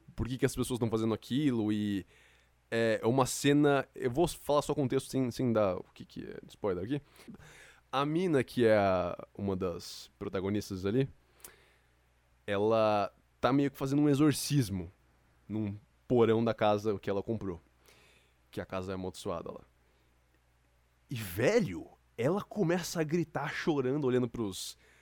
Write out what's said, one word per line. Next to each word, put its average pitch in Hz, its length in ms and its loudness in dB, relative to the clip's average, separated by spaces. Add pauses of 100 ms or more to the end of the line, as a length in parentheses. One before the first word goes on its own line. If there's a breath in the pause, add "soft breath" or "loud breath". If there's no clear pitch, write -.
(160)
por - 120 -4
que 127 100 -6
que 127 80 2
as 127 100 -2
pessoas 127 240 -2
tão 113 100 0
fazendo 110 260 0
aquilo 120 580 0
e, 104 320 -2 (640 soft breath)
é, 113 320 0
é 113 60 0
uma 127 180 4
cena, 143 680 4
eu 127 160 -2
vou 156 160 2
falar 147 340 0
só 143 140 -4
contexto 135 340 -2
sem, 131 220 0
sem 123 220 0
dar 104 240 2
o - 160 -10
que - 120 -18
que - 160 -14
é - 220 -12
de - 60 -20
spoiler 92 340 -4
aqui. 139 180 -4 (880 loud breath)
A 135 160 0
mina, 156 380 2
que 120 220 0
é 107 100 6
a, 92 420 2 (200)
uma 98 180 -2
das 92 640 -8
protagonistas 98 680 -4
ali, 123 220 2 (1400 soft breath)
ela 104 640 2 (300)
tá 123 140 2
meio 139 180 2
que - 60 -18
fazendo 143 240 0
um 147 80 4
exorcismo 131 800 2 (560)
num 104 280 -4 (300)
porão 113 380 4
da 113 100 0
casa 104 460 0
que - 100 -6
ela 98 140 -2
comprou, 101 380 -6 (880 soft breath)
que - 80 -10
a 92 60 -8
casa 95 260 -6
é 95 40 -4
amaldiçoada 92 560 -8
lá. - 100 -14 (1500)
E, 135 60 -6
velho, 110 720 0 (300)
ela 185 240 0
começa 175 580 -2
a 160 40 0
gritar 151 500 -4
chorando, 143 500 0
olhando 123 240 2
pros, 110 500 -6 (240 soft breath)